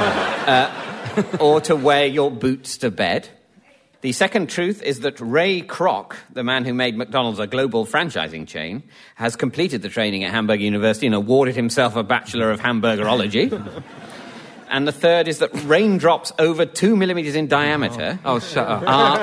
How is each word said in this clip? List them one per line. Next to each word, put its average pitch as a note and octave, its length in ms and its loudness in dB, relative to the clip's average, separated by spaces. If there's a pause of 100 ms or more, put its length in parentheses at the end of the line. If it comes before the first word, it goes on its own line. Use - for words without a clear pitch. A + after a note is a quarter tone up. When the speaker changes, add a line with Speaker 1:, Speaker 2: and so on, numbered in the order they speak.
(460)
Speaker 1:
Uh, C3+ 240 4 (680)
or D3+ 200 6
to D#3+ 160 2
wear C#3+ 300 4
your C#3 240 0
boots C3 480 -4
to B2+ 120 -2
bed. F#2+ 380 -2 (720)
The C3 120 -4
second F#3+ 360 0
truth F3+ 340 -2
is C3+ 180 -4
that C#3 200 -4
Ray E3 400 0
Kroc, - 540 -2 (180)
the B2 100 -6
man B2 220 0
who B2+ 80 -4
made B2 240 0
McDonald's A#2+ 420 -2
a G#2+ 80 -4
global A#2 380 0
franchising E2 640 -4
chain, E2+ 340 -10 (340)
has A2+ 200 -4
completed D#3 460 -2
the G2 80 -8
training G2+ 340 -2
at F2+ 80 -6
Hamburg G#2+ 300 0
University G#2 440 0
and A2+ 80 2
awarded B2+ 400 2
himself A#2 420 0
a A#2 60 0
Bachelor A2+ 480 0
of G#2+ 120 -2
Hamburgerology. A2 1300 0
<laughs> - 40 -20 (720)
And C#3 220 0
the D3 40 0
third E3+ 360 4
is D#3 100 -2
that D#3+ 120 0 (160)
raindrops E3+ 680 4
over D#3+ 300 2
two G#3 300 4
millimetres F3 400 0
in D#3 100 0
diameter C#3+ 760 0
Speaker 2:
Oh, B2 160 0
shut A#2 260 -2
up. G#2+ 180 -2
Speaker 1:
are, C#3 380 4